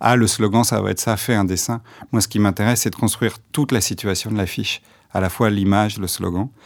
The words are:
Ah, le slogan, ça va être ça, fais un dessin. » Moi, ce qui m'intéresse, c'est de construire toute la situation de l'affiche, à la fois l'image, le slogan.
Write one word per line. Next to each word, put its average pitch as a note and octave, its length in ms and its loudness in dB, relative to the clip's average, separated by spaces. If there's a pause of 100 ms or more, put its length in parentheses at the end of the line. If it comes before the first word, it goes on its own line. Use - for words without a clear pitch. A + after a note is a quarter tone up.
Ah, B2 160 6
le A2+ 100 4
slogan, A2 380 2
ça G#2+ 160 0
va G2 100 0
être - 80 -4
ça, A2+ 160 0
fais B2 180 -2
un G#2 120 2
dessin. » F#2 360 -2 (300)
Moi, A#2 80 2
ce G2 80 0
qui - 120 -2
m'intéresse, G#2 420 2
c'est A#2 80 -2
de F#2 80 -4
construire - 420 -2 (140)
toute D3 180 -2
la B2 80 2
situation G2 520 -4
de G#2+ 40 -2
l'affiche, G2+ 460 -4 (320)
à F#2+ 80 0
la F#2+ 80 0
fois A2+ 200 0
l'image, G2+ 480 2
le G2 100 -6
slogan. F2+ 420 -4 (160)